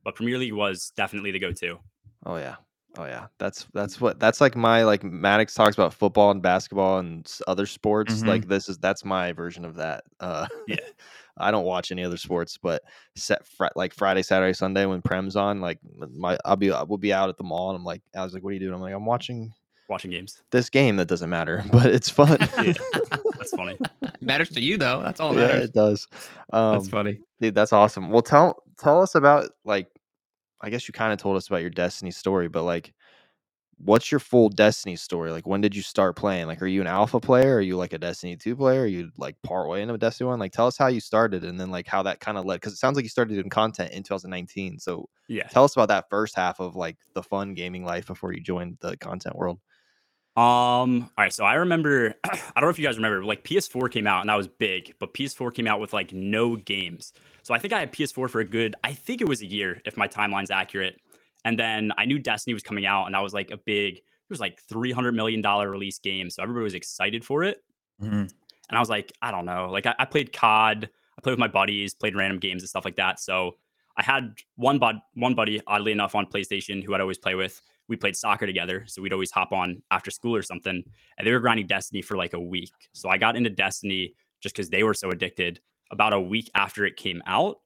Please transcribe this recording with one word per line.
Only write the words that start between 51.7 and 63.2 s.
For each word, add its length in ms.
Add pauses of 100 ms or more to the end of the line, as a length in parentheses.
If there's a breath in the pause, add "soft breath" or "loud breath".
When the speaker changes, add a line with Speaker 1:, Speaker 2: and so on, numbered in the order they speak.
Speaker 1:
<clears throat> 40
I 140 (180)
don't 80
know 40
if 100
you 60
guys 120
remember, 280
like, 180
P 140
S 100
four 220
came 180
out 140
and 80
that 60
was 140
big, 500
but 160
P 100
S 80
four 180
came 160
out 140
with, 140
like, 180
no 440
games. 580 (280 soft breath)
So 120
I 40
think 140
I 80
had 100
P 140
S 80
four 160
for 120
a 40
good, 400
I 80
think 300
it 60
was 120
a 60
year, 400
if 100
my 120
timeline's 420
accurate. 500 (460 soft breath)
And 120
then 380
I 80
knew 140
Destiny 340
was 100
coming 220
out, 220
and 80
that 80